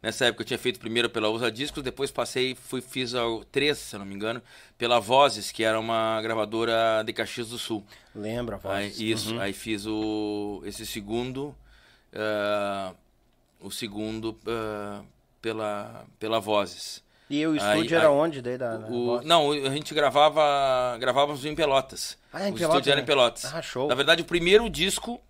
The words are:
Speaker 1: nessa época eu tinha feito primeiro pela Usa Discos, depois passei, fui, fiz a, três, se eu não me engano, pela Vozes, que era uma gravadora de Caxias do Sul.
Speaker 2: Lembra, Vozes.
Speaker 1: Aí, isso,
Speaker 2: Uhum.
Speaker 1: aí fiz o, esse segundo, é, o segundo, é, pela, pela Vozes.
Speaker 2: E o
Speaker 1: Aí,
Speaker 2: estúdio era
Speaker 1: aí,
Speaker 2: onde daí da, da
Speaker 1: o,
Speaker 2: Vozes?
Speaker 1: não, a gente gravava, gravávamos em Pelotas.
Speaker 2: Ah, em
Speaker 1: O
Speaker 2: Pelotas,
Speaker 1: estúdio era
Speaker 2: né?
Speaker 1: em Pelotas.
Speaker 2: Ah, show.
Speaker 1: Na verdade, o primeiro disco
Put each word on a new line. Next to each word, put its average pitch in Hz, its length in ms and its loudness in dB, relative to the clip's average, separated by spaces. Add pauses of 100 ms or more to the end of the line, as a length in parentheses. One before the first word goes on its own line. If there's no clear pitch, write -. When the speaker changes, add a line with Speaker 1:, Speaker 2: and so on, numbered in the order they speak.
Speaker 1:
nessa 110 260 -2
época 113 160 0
eu - 40 -6
tinha 117 120 -4
feito - 200 -2
primeiro 117 320 0
pela 107 180 0
Usa 113 220 0
Discos, 139 320 -8
depois 131 300 -6
passei, 127 420 -2
fui, - 260 -8
fiz 123 360 -6
a, 120 60 0 (280)
três, 143 280 0
se - 180 -14
eu - 20 -10
não 98 80 -10
me 98 80 -12
engano, 110 260 -4 (360)
pela 120 240 4
Vozes, 110 500 4
que 110 140 -4
era 110 160 2
uma 113 420 0
gravadora 113 840 0
de 117 80 -6
Caxias 113 360 -6
do 120 100 -12
Sul. 107 260 -6 (300)
Speaker 2:
Lembra, 110 440 -8
Vozes. 101 420 -6
Speaker 1:
Aí, 110 100 -2
isso, 110 240 -2
Speaker 2:
Uhum. 117 60 -6
Speaker 1:
aí 98 120 -2
fiz 104 340 -6
o, 104 760 -4
esse 104 220 -10
segundo, 123 680 -6 (600)
é, 101 800 -2 (680)
o 95 120 -14
segundo, 110 760 -6
é, 104 540 -6 (420)
pela, 110 640 -6 (160)
pela 110 180 0
Vozes. 101 640 -2 (260)
Speaker 2:
E 147 160 -2
o 160 60 0
Speaker 1:
Aí, 156 60 0
Speaker 2:
estúdio 147 420 4
era 165 100 6
Speaker 1:
aí, 143 60 8
Speaker 2:
onde 147 260 2
daí 123 160 -4
da, 120 200 -4
da 110 100 -10
Speaker 1:
o, 120 200 -2
Speaker 2:
Vozes? 120 200 0
Speaker 1:
não, 160 240 6
a 139 200 0
gente 147 220 -6
gravava, 139 1080 4
gravávamos 135 440 2
em 151 120 -4
Pelotas. 135 600 0 (160)
Speaker 2:
Ah, 190 160 -4
em 190 40 -2
Speaker 1:
O - 20 -6
Speaker 2:
Pelotas, 160 220 4
Speaker 1:
estúdio 139 160 2
era 143 80 6
Speaker 2:
né? - 20 -6
Speaker 1:
em 123 40 -6
Pelotas. 131 460 4
Speaker 2:
Ah, 160 80 -6
show. 139 280 -4
Speaker 1:
Na 127 80 2
verdade, 160 260 4
o - 20 -4
primeiro 190 460 4
disco 185 600 -4